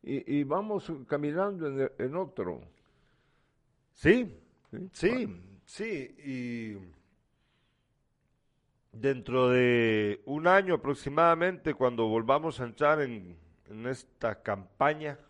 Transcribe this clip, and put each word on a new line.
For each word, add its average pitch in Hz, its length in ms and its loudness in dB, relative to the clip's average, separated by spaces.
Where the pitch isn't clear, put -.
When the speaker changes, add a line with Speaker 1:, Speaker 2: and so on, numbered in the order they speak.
Speaker 1:
Y, 139 340 -4
y 147 60 0
vamos 190 480 -4
caminando 160 580 -2
en, 135 320 -2
en 131 180 -4
otro. 95 460 -6
Speaker 2:
Sí, 202 440 2
Speaker 1:
¿Sí? 175 220 -12
Speaker 2:
sí, 233 340 -2
Speaker 1:
Ah. 92 380 -16
Speaker 2:
sí, 160 580 -10
y 120 540 -8
dentro 123 580 2
de 117 760 4
un 151 220 -2
año 185 280 4
aproximadamente, 160 1000 2
cuando 120 340 2
volvamos 123 520 0
a 127 60 -4
entrar 147 360 2
en, 101 360 -8
en 110 180 -10
esta - 540 -6
campaña 139 760 -4